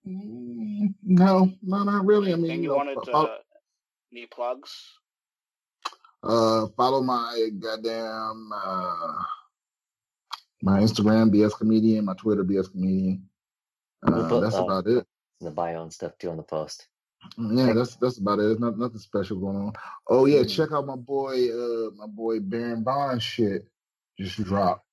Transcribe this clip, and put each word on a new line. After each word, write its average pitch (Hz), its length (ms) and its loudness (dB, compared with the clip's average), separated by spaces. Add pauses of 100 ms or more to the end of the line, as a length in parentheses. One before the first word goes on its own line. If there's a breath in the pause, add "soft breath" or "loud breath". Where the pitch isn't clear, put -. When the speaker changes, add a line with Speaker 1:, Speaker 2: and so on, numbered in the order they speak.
Speaker 1:
Mm, 208 840 -6 (100)
no, 190 480 6 (100)
no, 196 220 -2
not 202 220 0
really. 202 240 6
I 175 40 2
Speaker 2:
Anything 165 160 0
Speaker 1:
mean, 165 140 -4
you - 0 -
Speaker 2:
you 147 60 -2
Speaker 1:
know, 139 80 0
Speaker 2:
wanted 143 180 -2
Speaker 1:
fo-, - 60 -6
Speaker 2:
to, 127 100 -8
Speaker 1:
follow 151 260 2 (760)
Speaker 2:
any 120 140 -16
plugs? 127 460 -8 (1500 loud breath)
Speaker 1:
uh, 113 520 2
follow 131 260 2
my 120 480 -2 (100)
goddamn, 110 920 -8
uh, 90 600 -6 (1500 loud breath)
my 98 180 4
Instagram, 110 520 4
B 104 120 6
S 107 100 4
Comedian, 110 520 2
my 95 100 -4
Twitter, 101 280 0
B 98 140 0
S 95 100 0
Comedian. 95 600 -2 (760)
Speaker 3:
We'll 82 220 2
Speaker 1:
Uh, 82 40 -6
Speaker 3:
put, 117 120 4
Speaker 1:
that's 107 140 0
Speaker 3:
uh, 92 80 2
Speaker 1:
about 92 240 0
it. 120 180 2 (360)
Speaker 3:
in 90 40 -14
the 82 60 -8
bio 82 320 -6
and 82 100 -14
stuff - 240 -12
too 92 120 -8
on 82 80 -6
the 80 60 -10
post. - 440 -8 (500)
Speaker 1:
Mm, 113 200 -2 (100)
yeah, 117 60 4
that's, 123 240 -2
that's 123 200 -2
about 101 220 0
it. 104 40 2
There's 107 160 2
not, 117 180 -2
nothing 120 220 -6
special 98 380 -6
going 98 200 -6
on. 101 160 -8 (340 loud breath)
Oh 131 180 6
yeah, 143 160 6
Speaker 4:
Mm. - 140 0
Speaker 1:
check 156 160 0
out 143 140 -2
my 135 100 -10
boy, 131 560 -2
uh, 117 440 -4
my 104 120 -16
boy 113 320 -4
Baron 113 440 -4
Bond 131 380 -2
shit 101 460 -2 (520)
just 95 240 -8
dropped. 95 500 0